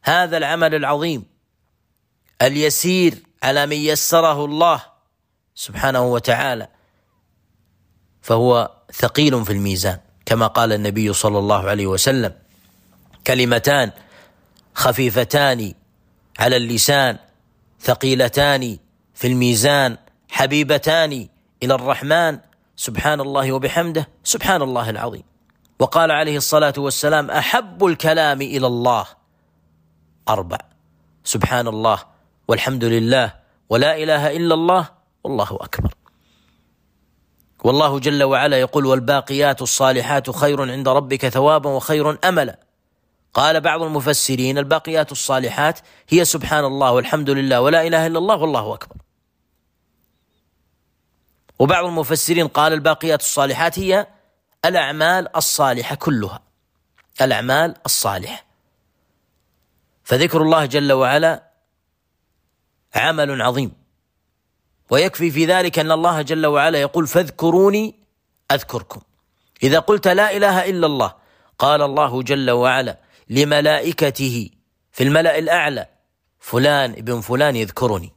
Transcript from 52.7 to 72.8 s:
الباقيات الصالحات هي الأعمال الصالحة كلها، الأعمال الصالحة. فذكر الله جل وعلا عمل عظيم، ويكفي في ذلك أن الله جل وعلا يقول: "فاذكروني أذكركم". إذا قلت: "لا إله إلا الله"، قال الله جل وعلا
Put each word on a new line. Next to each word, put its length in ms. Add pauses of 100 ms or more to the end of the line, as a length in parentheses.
الباقيات 480
الصالحات 580
هي 280 (580)
الأعمال 720
الصالحة 580
كلها، 460 (800)
الأعمال 540 (120)
الصالحة. 600 (1600)
فذكر 380
الله 240
جل 260
وعلا 580 (1400)
عمل 480
عظيم، 300 (1160)
ويكفي 400
في 160
ذلك 320
أن 140
الله 300
جل 240
وعلا 340
يقول: 260
"فاذكروني 880 (560)
أذكركم". 500 (640)
إذا 160
قلت: 300
"لا 280
إله 340
إلا 160
الله"، 280 (440)
قال 240
الله 400
جل 280
وعلا 560 (240)